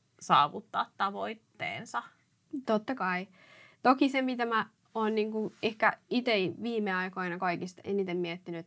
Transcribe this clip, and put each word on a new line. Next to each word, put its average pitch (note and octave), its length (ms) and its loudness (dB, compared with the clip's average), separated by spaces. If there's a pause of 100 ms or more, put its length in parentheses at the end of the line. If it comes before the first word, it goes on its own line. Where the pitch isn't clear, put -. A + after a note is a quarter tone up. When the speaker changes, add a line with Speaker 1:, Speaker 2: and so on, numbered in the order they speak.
(200)
Speaker 1:
saavuttaa E3 760 2
tavoitteensa. G3+ 1040 -6 (640)
Speaker 2:
Totta A3 280 0
kai. F#3 340 -2 (540)
Toki C4 260 6
se, C4+ 140 0
mitä B3 240 0
mä A3 200 0 (280)
oon A3 200 2
niinku A3 380 0 (100)
ehkä A3 360 0 (120)
ite B3 220 0 (300)
viime G#3+ 320 -2
aikoina F#3 440 -4
kaikista F3+ 460 -4
eniten F#3+ 320 -2
miettinyt E3+ 500 -6